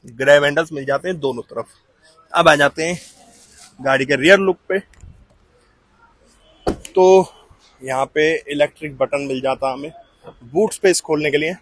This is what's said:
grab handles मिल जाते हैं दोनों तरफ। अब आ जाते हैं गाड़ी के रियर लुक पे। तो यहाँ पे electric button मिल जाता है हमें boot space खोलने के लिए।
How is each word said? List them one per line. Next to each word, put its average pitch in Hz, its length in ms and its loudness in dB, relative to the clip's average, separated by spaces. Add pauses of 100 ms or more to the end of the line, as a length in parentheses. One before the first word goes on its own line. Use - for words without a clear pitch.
grab 135 380 4
handles 156 280 -2
मिल 143 120 -10
जाते 139 240 -4
हैं 185 120 -6
दोनों 127 220 -6
तरफ। 110 240 -12 (640)
अब 165 160 4
आ 151 80 6
जाते 143 280 0
हैं 170 160 -6 (800)
गाड़ी 135 240 0
के 139 120 0
रियर 165 220 6
लुक 190 200 -2 (100)
पे। 190 100 -4 (2250)
तो 185 380 4 (500)
यहाँ 131 240 -4
पे 156 260 -2 (160)
electric 147 500 -4
button 135 220 -2
मिल 135 200 -6
जाता 131 280 -4
है 131 40 -4
हमें 143 200 -12 (520)
boot 170 280 -2
space - 280 0
खोलने 151 300 -4
के 139 60 -2
लिए। 156 260 -2